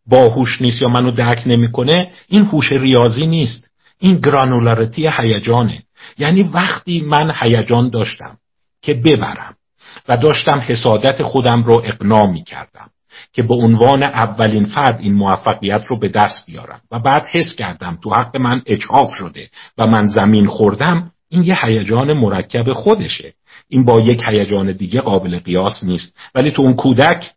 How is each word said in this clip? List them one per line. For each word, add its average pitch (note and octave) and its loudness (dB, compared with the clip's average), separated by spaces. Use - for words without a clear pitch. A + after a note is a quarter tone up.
باهوش B2 2
نیست A#2+ -2
یا B2 0
منو B2 0
درک A#2+ -2
نمی‌کنه.» B2+ 0
این G3+ 4
هوش D3 -2
ریاضی C3 2
نیست، D#3+ -4
این F#3 4
گرانولارتی B2+ 0
هیجانه. A2+ 0
یعنی E3+ 2
وقتی F3 -4
من D3+ 0
هیجان A#2 2
داشتم - -8
که D3 -2
ببرم - -2
و B2+ 2
داشتم D3 2
حسادت A#2+ 0
خودم A#2+ 0
رو A#2 4
اقناع G#2 2
می‌کردم - -10
که B2+ -2
به A#2+ 0
عنوان A#2+ 4
اولین A2 0
فرد C3 -2
این G2+ -2
موفقیت G2+ -2
رو A#2+ -4
به G#2+ -2
دست G2+ -2
بیارم - -20
و A#2 -8
بعد C#3 0
حس E3+ -4
کردم F2 -10
تو G#2 -8
حق A#2 -2
من B2 -2
اجحاف A#2+ 0
شده - -14
و A2+ 0
من A2 2
زمین G#2 2
خوردم، D3+ 0
این E3+ 0
یه F#3 -2
هیجان A2+ 0
مرکب A#2+ -2
خودشه. - -2
این C3 2
با A#2 6
یک A#2 2
هیجان G2 0
دیگه F#2+ -4
قابل F#2 -2
قیاس F#2 -4
نیست. F2+ -6
ولی C3+ 0
تو D3 -2
اون C3 4
کودک C3+ 0